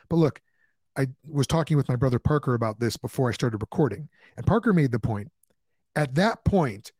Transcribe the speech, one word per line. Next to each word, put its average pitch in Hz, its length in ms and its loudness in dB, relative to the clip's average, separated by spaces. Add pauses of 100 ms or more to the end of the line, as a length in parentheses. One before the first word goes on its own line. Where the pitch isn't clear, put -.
But 165 80 -2
look, 160 240 2 (560)
I 135 100 0 (200)
was 143 200 0
talking 160 300 0
with 139 120 0
my 127 80 0
brother 123 220 2
Parker 139 360 0
about 113 260 -2
this 117 160 -2
before 127 320 -2
I 113 40 0
started 110 300 -2
recording. 143 460 -2 (280)
And - 100 -12
Parker 220 260 2
made 147 200 4
the 120 60 0
point, 107 320 -4 (640)
at 143 200 -2
that - 280 0
point, 131 560 0